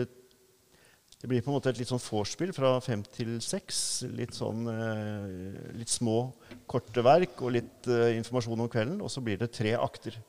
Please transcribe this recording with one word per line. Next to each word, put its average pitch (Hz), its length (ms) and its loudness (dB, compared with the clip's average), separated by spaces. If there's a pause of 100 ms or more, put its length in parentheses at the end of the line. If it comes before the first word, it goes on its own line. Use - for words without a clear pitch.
eh, 120 80 -2 (1120)
det 120 80 -8
blir 123 160 2
på 143 80 0
en 135 60 2
måte 131 100 0
et 127 80 2
litt 123 160 -4
sånn 123 80 -2
vorspiel 113 560 -2
fra 131 240 4
fem 104 220 -2 (100)
til 117 260 -4
seks. - 720 -4
Litt 113 240 -6
sånn, 113 320 -2
eh, 104 1120 -6
litt 117 160 -4
små, 120 400 2 (320)
korte 123 400 0
verk 175 400 8
og 123 80 0
litt, 113 340 -2
eh, 117 300 6
informasjon 117 480 -2
om - 40 0
kvelden. 127 320 0
Og - 120 -6
så 131 100 -6
blir 104 140 0
det 117 160 -2
tre 110 240 2
akter. - 400 -4 (120)